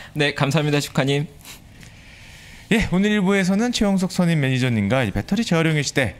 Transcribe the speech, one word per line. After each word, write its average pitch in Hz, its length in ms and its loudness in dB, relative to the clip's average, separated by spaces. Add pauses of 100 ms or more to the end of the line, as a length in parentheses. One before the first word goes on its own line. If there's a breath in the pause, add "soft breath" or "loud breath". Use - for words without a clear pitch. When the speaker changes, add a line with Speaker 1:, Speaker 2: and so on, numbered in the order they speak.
(120)
Speaker 1:
네, 143 220 0
감사합니다, 147 460 0
슈카님. 143 480 -2 (1400 loud breath)
Speaker 2:
예, 208 220 2
오늘 196 200 2
일 208 100 2
부에서는 196 500 2
최영석 196 400 0
선임 170 280 2
매니저님과 127 640 2
이 98 60 -2
배터리 190 320 -2
재활용의 160 420 2
시대 123 360 -2